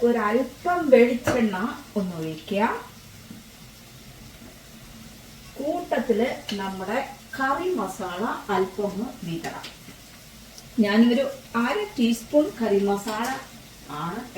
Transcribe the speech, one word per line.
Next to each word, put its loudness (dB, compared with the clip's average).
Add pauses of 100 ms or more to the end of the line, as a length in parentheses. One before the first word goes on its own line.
ഒരല്പം 2
വെളിച്ചെണ്ണ 6 (420)
ഒന്ന് -2
ഒഴിക്കുക. -2 (3000)
കൂട്ടത്തില് 0 (340)
നമ്മുടെ -4 (380)
കറി 0 (100)
മസാല -6 (320)
അല്പം 0
ഒന്ന് -6 (200)
വിതറാം. -8 (1160)
ഞാനൊരു 6 (380)
അര 0 (220)
ടീസ്പൂൺ 4 (160)
കറി 4 (100)
മസാല -2 (720)
ആണ് -6 (180)